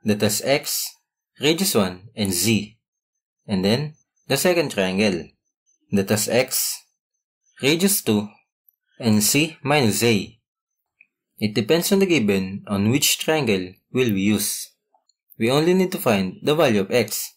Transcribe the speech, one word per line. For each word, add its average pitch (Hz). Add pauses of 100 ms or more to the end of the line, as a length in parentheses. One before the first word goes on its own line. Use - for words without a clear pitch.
That 104
has 104
x, - (440)
radius 165
one, 92
and 101
z. 98 (680)
And 95
then, 139 (320)
the 135
second 170
triangle 95 (600)
that 98
has 104
x, - (760)
radius 170
two, 104 (720)
and 107
c 156
minus 123
a. 107 (1040)
It 104
depends 156
on 196
the 190
given 101
on 104
which 147
triangle 107 (160)
will 123
we 98
use. - (640)
We 110
only 156
need 185
to -
find 98
the 143
value 127
of -
x -